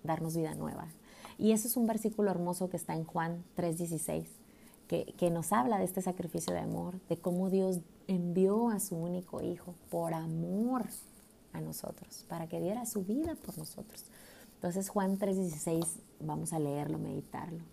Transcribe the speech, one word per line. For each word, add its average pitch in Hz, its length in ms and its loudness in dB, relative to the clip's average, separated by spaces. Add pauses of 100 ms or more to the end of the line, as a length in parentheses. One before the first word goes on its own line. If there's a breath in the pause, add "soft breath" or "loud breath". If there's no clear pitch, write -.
darnos 160 320 -2
vida 156 200 0
nueva. 156 320 -6 (500 loud breath)
Y 214 140 6
eso 220 160 4
es 233 100 0
un 233 100 4
versículo 208 440 2
hermoso 175 380 0
que 175 80 -4
está 165 180 -4
en 160 100 -2
Juan 170 380 -2 (120)
tres 170 220 2
dieciséis, 160 520 -2 (580 loud breath)
que, - 300 -2
que 175 140 4
nos 170 220 0
habla 233 240 4
de 190 80 4
este 185 160 -2
sacrificio 180 520 -2
de 175 60 0
amor, 170 400 -2 (100)
de 165 80 2
cómo 180 320 2
Dios 185 300 4 (280)
envió 190 600 4
a 208 100 2
su - 160 -4
único 175 460 -4
Hijo 175 320 -4 (160)
por 165 240 0
amor 175 680 0 (720)
a 160 80 -6
nosotros, - 640 -10
para 165 200 -6
que 165 120 -4
diera 208 260 0
su 208 180 -2
vida 294 320 0
por - 220 -10
nosotros. - 460 -12 (520 loud breath)
Entonces, 190 340 -2
Juan 190 280 2
tres 190 200 2
dieciséis, 165 480 2 (340)
vamos 156 340 -2
a 160 60 0
leerlo, 147 400 0
meditarlo. 160 720 -6